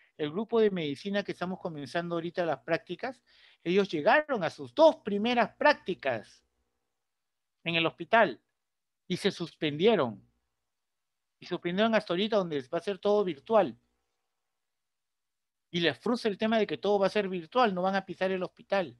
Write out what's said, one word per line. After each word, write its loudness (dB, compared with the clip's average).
el -4
grupo 0
de 6
medicina -4
que -8
estamos -6
comenzando -6
ahorita -2
las -2
prácticas, -6
ellos 2
llegaron 2
a 0
sus -14
dos 8
primeras 0
prácticas -2
en -4
el 0
hospital 2
y -4
se 0
suspendieron. -2
Y -20
suspendieron -2
hasta 0
ahorita -2
donde -2
va -6
a -4
ser -6
todo 2
virtual. 0
Y -2
les 0
frustra -2
el -6
tema 0
de 0
que -6
todo 0
va 2
a 0
ser -2
virtual, 0
no -4
van 0
a -2
pisar -4
el -2
hospital. -4